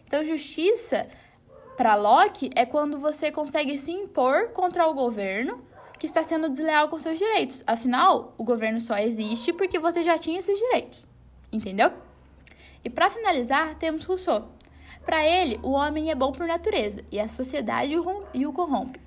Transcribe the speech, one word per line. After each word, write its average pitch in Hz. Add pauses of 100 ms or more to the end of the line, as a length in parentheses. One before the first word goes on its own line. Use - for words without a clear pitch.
Então, 294
justiça 320 (680)
pra 220
Locke 254
é 247
quando 294
você 302
consegue 294
se 285
impor 349
contra 359
o 320
governo 240 (340)
que -
está 320
sendo 320
desleal 302
com 320
seus 320
direitos. 403
Afinal, 247
o -
governo 220
só 226
existe 220
porque 370
você 339
já 330
tinha 330
esses 403
direitos, - (440)
entendeu? 214 (920)
E 233
pra 330
finalizar, 311
temos 320
Rousseau. 339 (540)
Pra 311
ele, 330
o 262
homem 302
é 311
bom 262
por 339
natureza 330
e 196
a 214
sociedade 254
o 339
rom-, 392
e 262
o 302
corrompe, 277